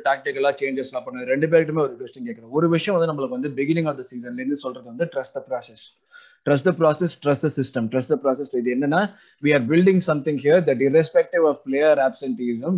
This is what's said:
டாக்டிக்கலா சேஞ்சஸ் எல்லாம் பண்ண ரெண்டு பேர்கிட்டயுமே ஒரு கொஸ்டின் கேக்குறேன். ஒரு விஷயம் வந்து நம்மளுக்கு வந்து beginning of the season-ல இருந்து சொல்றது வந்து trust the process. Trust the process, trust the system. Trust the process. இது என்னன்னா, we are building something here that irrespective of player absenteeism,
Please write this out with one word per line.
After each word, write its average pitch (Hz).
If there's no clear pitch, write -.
டாக்டிக்கலா 139
சேஞ்சஸ் 135
எல்லாம் 127
பண்ண 127
ரெண்டு 139
பேர்கிட்டயுமே 160
ஒரு 131
கொஸ்டின் 123
கேக்குறேன். 113
ஒரு 160
விஷயம் 170
வந்து 165
நம்மளுக்கு 135
வந்து 143
beginning 156
of 139
the 127
season-ல 123
இருந்து 139
சொல்றது 127
வந்து 127
trust -
the 131
process. 117
Trust 139
the 180
process, 160
trust 143
the 147
system. 127
Trust 127
the 143
process. 135
இது 123
என்னன்னா, 143
we 143
are 139
building 180
something 151
here 147
that 139
irrespective 160
of 143
player 143
absenteeism, 127